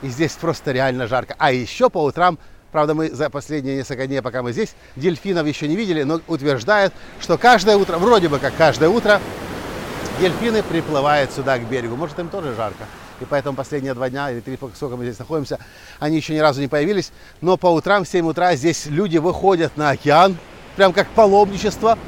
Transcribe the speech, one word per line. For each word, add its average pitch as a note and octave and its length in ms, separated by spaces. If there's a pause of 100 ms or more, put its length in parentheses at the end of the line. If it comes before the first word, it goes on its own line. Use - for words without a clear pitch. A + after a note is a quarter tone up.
И C3+ 60
здесь C#3 240
просто - 380
реально B2+ 360
жарко. A#2+ 320
А D3 120
ещё C3 380
по F3 140
утрам, D#3+ 340 (360)
правда, D#3 200
мы D#3 160
за C#3+ 200
последние C3+ 480
несколько C3 280
дней, C3+ 160
пока B2 220
мы A#2+ 80
здесь, G3+ 240 (220)
дельфинов E3 500
ещё D3+ 200
не D#3+ 100
видели, F3+ 260
но D#3+ 240
утверждают, D#3+ 680 (280)
что E3 160
каждое G#3+ 400
утро, F3+ 200
вроде G3 300
бы C#3+ 120
как B2+ 160
каждое D3+ 340
утро, G#3 320 (960)
дельфины G#3 420
приплывают D3 680
сюда, C3 260
к A#2 60
берегу. A#2 320
Может, D3+ 240
им E3+ 80
тоже D#3+ 260
жарко. G#2+ 300 (360)
И B2+ 60
поэтому C#3 300
последние C3+ 400
два B2+ 160
дня C#3+ 180
или A#2+ 120
три, B2+ 180 (160)
сколько B2+ 200
мы A#2+ 100
здесь A#2+ 120
находимся, C3+ 400 (400)
они D#3 200
ещё D#3 160
ни D#3 60
разу C#3+ 220
не C#3 60
появились. D#3 440 (300)
Но F3 160
по F3+ 100
утрам F3+ 360
в - 40
семь E3+ 200
утра E3+ 280
здесь D3 300
люди D#3+ 320
выходят E3 580
на D3 140
океан, D#3+ 480 (380)
прям F#3+ 180
как F#3 140
паломничество G#3 880 (100)